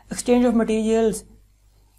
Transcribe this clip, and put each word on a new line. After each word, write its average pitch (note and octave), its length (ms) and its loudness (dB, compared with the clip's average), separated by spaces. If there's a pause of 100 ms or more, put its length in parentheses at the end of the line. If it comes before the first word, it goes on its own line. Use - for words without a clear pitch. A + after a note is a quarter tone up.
(120)
exchange B3 340 0
of B3 80 0
materials। A3 680 0 (760)